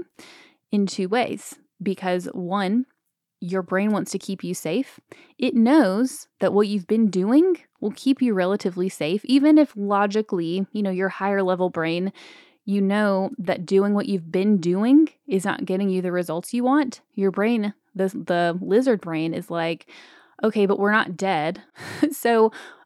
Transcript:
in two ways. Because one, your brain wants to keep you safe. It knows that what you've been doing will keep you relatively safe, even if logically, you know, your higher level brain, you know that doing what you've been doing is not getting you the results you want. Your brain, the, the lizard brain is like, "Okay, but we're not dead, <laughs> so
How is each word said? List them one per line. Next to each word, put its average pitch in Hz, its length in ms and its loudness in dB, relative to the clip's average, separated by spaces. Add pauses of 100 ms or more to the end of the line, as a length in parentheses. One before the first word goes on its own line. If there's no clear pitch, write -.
(720)
in 202 140 2
two 185 220 -4
ways. 220 460 -4 (260)
Because 180 520 -4
one, 190 540 -2 (580)
your 185 180 -4
brain 196 300 0
wants 190 180 -2
to 196 80 -6
keep - 240 -8
you 175 120 -6
safe. 180 440 -4 (400)
It 254 160 -2
knows 233 760 2 (120)
that 180 140 0
what 202 120 4
you've 202 200 -4
been 220 240 2
doing 254 480 4 (200)
will 202 160 -4
keep - 280 0
you 247 100 2
relatively 185 560 0
safe, 170 380 -4
even 294 320 6
if 294 180 2
logically, 202 960 -2
you 214 100 -2
know, 196 80 0
your 185 200 -2
higher 196 320 -2
level 185 260 0
brain, 170 420 -2 (540)
you 202 160 0
know 196 560 0
that 180 300 -4
doing 196 260 4
what 202 160 0
you've 165 240 -4
been 202 240 2
doing 214 540 4 (160)
is 190 180 0
not 185 220 -4
getting 190 240 -2
you 185 100 0
the 180 100 -4
results 175 440 -4
you 247 100 -2
want. 262 380 0 (100)
Your 196 180 0
brain, 208 440 -2 (200)
the, 190 140 0
the 175 540 -2
lizard 214 400 2
brain 165 320 -4
is - 160 -10
like, 165 400 -6 (520)
"Okay, 214 220 2
but 196 140 0
we're 202 120 0
not 208 280 -2
dead, 175 440 -4 (240)
<laughs> - 240 -2
so 226 400 2 (360)